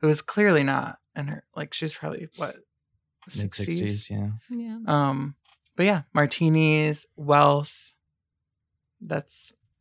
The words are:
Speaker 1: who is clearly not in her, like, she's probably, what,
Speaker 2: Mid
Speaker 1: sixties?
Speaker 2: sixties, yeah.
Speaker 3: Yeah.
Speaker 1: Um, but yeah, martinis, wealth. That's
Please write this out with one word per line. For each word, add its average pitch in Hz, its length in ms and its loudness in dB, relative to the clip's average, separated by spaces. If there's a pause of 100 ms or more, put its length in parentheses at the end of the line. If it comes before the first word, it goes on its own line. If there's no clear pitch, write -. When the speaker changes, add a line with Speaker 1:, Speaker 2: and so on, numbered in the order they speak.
Speaker 1:
who 151 80 2
is 151 140 2
clearly 190 400 4
not 135 380 -2 (160)
in 147 100 -6
her, 147 160 -10 (140)
like, 156 180 -10
she's 156 200 -6
probably, 156 420 -10
what, 151 180 -8 (720)
Speaker 2:
Mid 101 260 -6
Speaker 1:
sixties? 101 260 -2
Speaker 2:
sixties, 104 320 -4
yeah. 104 180 -4 (200)
Speaker 3:
Yeah. 233 380 -8
Speaker 1:
Um, 143 480 0 (400)
but 180 120 0
yeah, 196 160 2 (100)
martinis, 151 920 2 (100)
wealth. 147 800 2 (1040)
That's - 520 -10 (280)